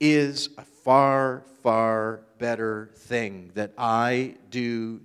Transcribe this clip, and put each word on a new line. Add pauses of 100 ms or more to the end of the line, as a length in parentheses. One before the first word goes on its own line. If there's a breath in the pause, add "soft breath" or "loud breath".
is
a
far, (180)
far (140)
better
thing
that
I (140)
do